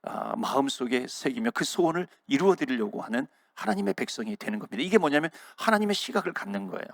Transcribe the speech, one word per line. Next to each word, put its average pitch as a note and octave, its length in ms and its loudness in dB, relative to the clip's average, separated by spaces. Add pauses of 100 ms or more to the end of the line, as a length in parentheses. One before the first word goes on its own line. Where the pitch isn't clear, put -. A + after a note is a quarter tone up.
아, A2 340 -4
마음속에 B2+ 680 0
새기며 A#2+ 460 -2
그 - 120 0
소원을 E3+ 440 0 (180)
이루어드리려고 C3+ 760 2
하는 A#2+ 240 -2 (280)
하나님의 - 400 0
백성이 A2 420 -4
되는 G#2+ 220 -6
겁니다. G2+ 240 -6
이게 F#3 160 4
뭐냐면 D#3 320 4 (260)
하나님의 G#3+ 380 4
시각을 F#3+ 380 -2
갖는 G3 360 -6
거예요. - 260 -8